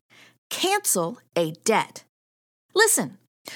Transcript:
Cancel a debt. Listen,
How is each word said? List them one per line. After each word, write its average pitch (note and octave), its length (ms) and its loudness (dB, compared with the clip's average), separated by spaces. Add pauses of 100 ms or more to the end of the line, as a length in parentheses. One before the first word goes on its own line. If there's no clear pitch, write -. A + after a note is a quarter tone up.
(480)
Cancel E4+ 680 -2 (180)
a E3 160 0 (120)
debt. - 400 0 (720)
Listen, F4+ 420 2 (380)